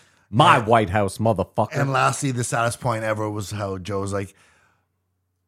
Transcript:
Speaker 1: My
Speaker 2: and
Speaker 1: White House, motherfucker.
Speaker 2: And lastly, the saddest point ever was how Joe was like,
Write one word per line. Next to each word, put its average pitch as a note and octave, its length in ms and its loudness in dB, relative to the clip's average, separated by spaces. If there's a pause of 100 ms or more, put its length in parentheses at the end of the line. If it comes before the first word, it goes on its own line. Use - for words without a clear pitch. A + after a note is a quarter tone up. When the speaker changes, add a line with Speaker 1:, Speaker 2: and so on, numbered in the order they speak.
(300)
Speaker 1:
My D3 280 6
Speaker 2:
and G#2+ 100 -2
Speaker 1:
White A2 220 4
House, G2+ 280 0
motherfucker. G#2+ 580 0
Speaker 2:
And C#3 160 0
lastly, C3 380 0
the A#2+ 140 -4
saddest A#2 360 -2
point A2+ 220 -4
ever G#2+ 260 -2
was G#2 220 -8
how G2+ 280 -6
Joe G2 240 -6
was G2 100 -6
like, G2+ 240 -6 (1120)